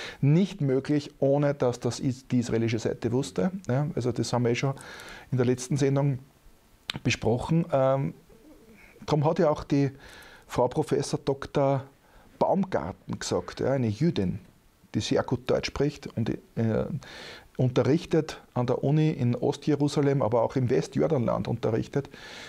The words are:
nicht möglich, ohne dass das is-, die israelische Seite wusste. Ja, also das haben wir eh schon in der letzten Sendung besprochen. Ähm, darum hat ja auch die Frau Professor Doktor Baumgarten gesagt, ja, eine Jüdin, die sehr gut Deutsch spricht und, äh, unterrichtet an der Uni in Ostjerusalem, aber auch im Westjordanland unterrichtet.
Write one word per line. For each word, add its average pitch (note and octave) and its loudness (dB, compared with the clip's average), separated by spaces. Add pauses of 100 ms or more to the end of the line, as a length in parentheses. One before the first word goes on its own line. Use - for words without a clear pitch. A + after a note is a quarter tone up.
(200)
nicht E3 4
möglich, C#3 0 (100)
ohne C#3+ 4
dass B2 0
das A#2+ -2
is-, - -4
die B2+ 2
israelische A2+ 0
Seite G#2+ -2
wusste. F3+ 0 (160)
Ja, C3+ 0
also A#2+ -2
das A#2 -2
haben B2 2
wir A#2 4
eh A#2+ 2
schon C3+ -2 (580)
in B2+ 0
der B2 2
letzten B2+ 0
Sendung C#3 2 (840)
besprochen. A#2+ 0
Ähm, C3+ 2 (920)
darum D3+ 2
hat D#3+ 2
ja E3+ 4
auch D3 0
die C#3 2 (560)
Frau B2+ 2
Professor C#3 -2
Doktor C#3 0 (540)
Baumgarten A2 -2
gesagt, - -4
ja, B2 0
eine B2+ 0
Jüdin, G#2+ 0 (560)
die A2+ 0
sehr - 0
gut - -4
Deutsch - 0
spricht - -4
und, A#2 -2
äh, A#2 -2 (720)
unterrichtet C#3 2 (140)
an B2 0
der - 0
Uni D#3 4
in B2 0
Ostjerusalem, C#3 2
aber A2+ 4
auch - 0
im B2+ 2
Westjordanland C#3 0
unterrichtet. B2 -2 (380)